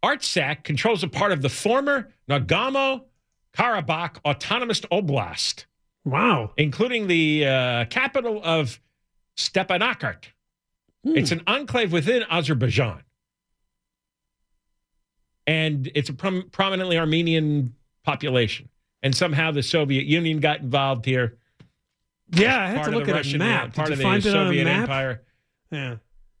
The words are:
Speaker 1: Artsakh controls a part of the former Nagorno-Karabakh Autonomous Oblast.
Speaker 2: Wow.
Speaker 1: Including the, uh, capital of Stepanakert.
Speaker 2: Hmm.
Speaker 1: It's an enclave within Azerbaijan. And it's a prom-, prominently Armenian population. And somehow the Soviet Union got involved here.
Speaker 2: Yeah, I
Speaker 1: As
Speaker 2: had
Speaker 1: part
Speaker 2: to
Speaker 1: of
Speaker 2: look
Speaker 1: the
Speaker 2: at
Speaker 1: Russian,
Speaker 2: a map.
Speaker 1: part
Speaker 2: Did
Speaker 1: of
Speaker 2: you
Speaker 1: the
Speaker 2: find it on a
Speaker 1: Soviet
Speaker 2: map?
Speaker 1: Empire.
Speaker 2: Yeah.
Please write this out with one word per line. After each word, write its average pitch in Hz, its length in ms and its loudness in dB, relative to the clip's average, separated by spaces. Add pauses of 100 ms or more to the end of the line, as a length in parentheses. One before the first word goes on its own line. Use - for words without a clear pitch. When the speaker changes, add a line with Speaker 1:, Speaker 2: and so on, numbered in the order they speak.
Speaker 1:
Artsakh 170 580 -2
controls 175 400 0
a 175 60 -4
part 196 240 0
of 151 100 -2
the 135 60 0
former 269 600 0 (220)
Nagorno-Karabakh 214 1900 -2
Autonomous 220 580 -2
Oblast. 139 840 -2 (400)
Speaker 2:
Wow. 147 520 2
Speaker 1:
Including 196 520 0
the, 156 380 2
uh, 127 400 0
capital 247 580 -2
of 160 360 -2 (560)
Stepanakert. 190 920 -2 (760)
Speaker 2:
Hmm. 311 120 2
Speaker 1:
It's - 160 2
an 165 160 -4
enclave 233 440 0
within 185 380 2
Azerbaijan. 131 720 0 (2500)
And 156 480 0
it's 143 140 0
a 151 60 -8
prom-, 185 380 -4
prominently 185 460 0
Armenian 156 760 2 (300)
population. 131 640 0 (340)
And 135 120 0
somehow 160 360 0
the 143 140 -2
Soviet 139 400 2
Union 156 340 2
got 151 220 0
involved 135 440 0
here. 127 340 -2 (960)
Speaker 2:
Yeah, 226 280 4
I - 20 0
Speaker 1:
As 180 60 -2
Speaker 2:
had 208 60 -2
Speaker 1:
part - 80 -2
Speaker 2:
to - 60 0
Speaker 1:
of 208 60 -2
Speaker 2:
look - 100 0
Speaker 1:
the - 60 0
Speaker 2:
at - 40 2
Speaker 1:
Russian, 143 260 0
Speaker 2:
a - 20 2
map. 170 300 0
Speaker 1:
part 151 140 0
Speaker 2:
Did 156 60 0
Speaker 1:
of 139 40 -4
Speaker 2:
you 135 60 -2
Speaker 1:
the - 60 4
Speaker 2:
find 196 160 2
it 202 80 2
on 196 120 4
a - 20 -
Speaker 1:
Soviet 139 160 2
Speaker 2:
map? 175 180 2
Speaker 1:
Empire. 135 400 -4 (480)
Speaker 2:
Yeah. 135 260 -8 (440)